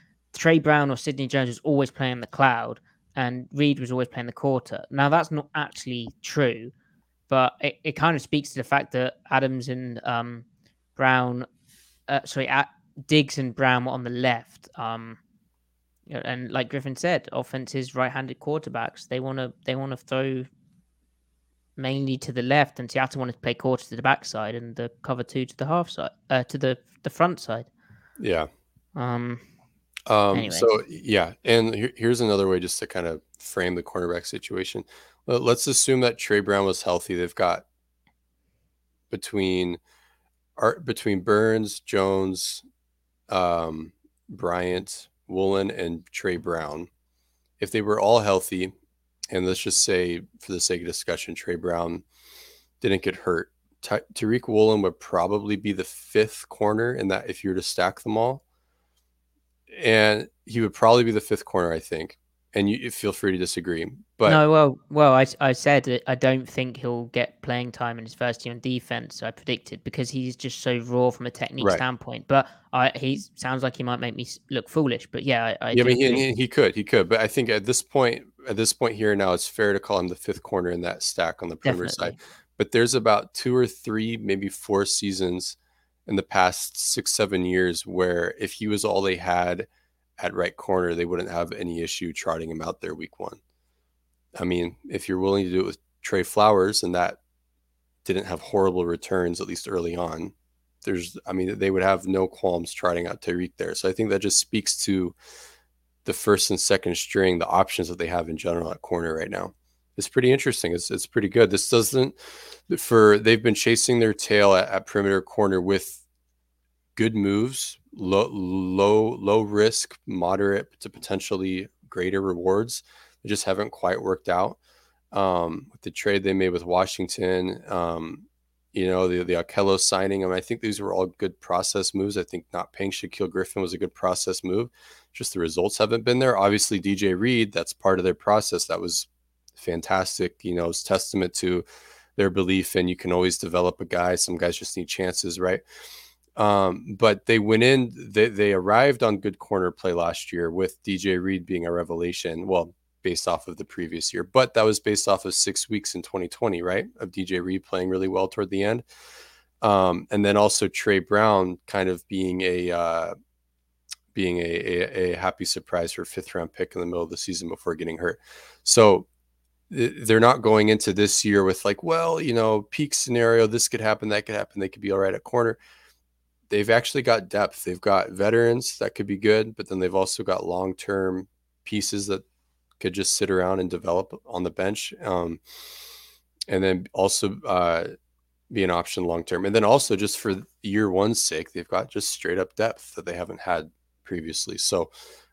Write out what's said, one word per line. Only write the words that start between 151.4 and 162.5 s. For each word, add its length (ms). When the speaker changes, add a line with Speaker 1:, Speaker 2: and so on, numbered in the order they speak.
Speaker 2:
being 180
a 80
revelation, 760
well, 280
based 260
off 200
of 80
the 80
previous 480
year, 120
but 280
that 120
was 160
based 260
off 180
of 80
six 380
weeks 240
in 80
twenty 260
twenty, 320
right? 280
Of 100
D 140
J 160
Reed 240
playing 240
really 200
well 200
toward 220
the 140
end. 180
Um, 480
and 120
then 140
also 320
Trey 300
Brown 580
kind 220
of 200
being 340
a, 280